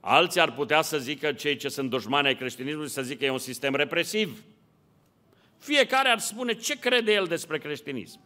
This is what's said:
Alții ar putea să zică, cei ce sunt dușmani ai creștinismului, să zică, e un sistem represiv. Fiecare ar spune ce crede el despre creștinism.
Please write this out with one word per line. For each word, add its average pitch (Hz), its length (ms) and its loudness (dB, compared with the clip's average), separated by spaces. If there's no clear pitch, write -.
Alții 170 400 4
ar 156 120 4
putea 143 300 2
să 151 160 -2
zică, 139 340 -4
cei 143 240 -2
ce 139 120 -6
sunt 135 220 -4
dușmani 131 360 0
ai 131 100 2
creștinismului, 135 520 -6
să 135 140 -6
zică, 131 220 -6
e 135 60 4
un 131 80 -2
sistem 131 360 -4
represiv. 160 680 0
Fiecare 269 500 2
ar 233 100 4
spune 240 340 -4
ce 247 260 -4
crede 240 340 2
el 196 140 4
despre 156 320 -4
creștinism. 139 680 -8